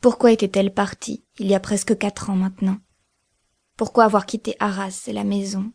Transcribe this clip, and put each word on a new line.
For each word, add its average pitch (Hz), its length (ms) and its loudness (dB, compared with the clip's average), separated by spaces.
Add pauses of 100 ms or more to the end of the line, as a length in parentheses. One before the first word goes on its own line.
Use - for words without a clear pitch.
Pourquoi 240 320 6
était-elle 196 420 0
partie, 208 480 -4 (160)
il 202 80 -4
y 196 80 4
a 190 60 2
presque 202 360 -2
quatre 202 340 -6
ans 196 40 -2
maintenant ? 190 440 -2 (960)
Pourquoi 226 280 2
avoir 202 220 2
quitté 220 320 -8
Arras 196 480 -6
et 226 60 -8
la 208 100 -4
maison ? 202 520 -4